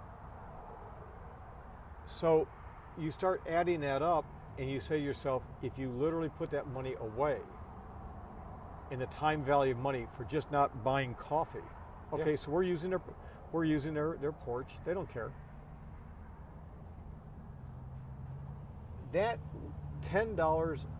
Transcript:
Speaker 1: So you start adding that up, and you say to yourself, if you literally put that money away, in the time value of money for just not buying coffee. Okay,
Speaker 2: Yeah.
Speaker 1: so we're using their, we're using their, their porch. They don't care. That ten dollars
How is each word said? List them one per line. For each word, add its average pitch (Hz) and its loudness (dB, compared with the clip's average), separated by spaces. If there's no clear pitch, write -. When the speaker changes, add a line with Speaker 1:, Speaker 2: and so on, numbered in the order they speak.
Speaker 1:
So 160 6
you 156 0
start 185 2
adding 170 6
that 139 4
up, 160 6
and 135 0
you 135 0
say 156 2
to 147 2
yourself, 131 2
if 131 -2
you 135 0
literally 156 2
put 160 -4
that 143 0
money 131 -2
away, 117 2
in 131 -2
the 127 0
time 151 2
value 139 8
of 117 -2
money 127 0
for 123 -4
just 139 0
not 143 4
buying 131 4
coffee. - 0
Okay, 156 4
Speaker 2:
Yeah. 147 6
Speaker 1:
so 143 -4
we're 170 6
using 180 2
their, 180 2
we're 165 4
using 156 4
their, 151 2
their 147 2
porch. 131 -2
They 165 2
don't 185 -2
care. 117 -4
That 214 4
ten 214 4
dollars 160 4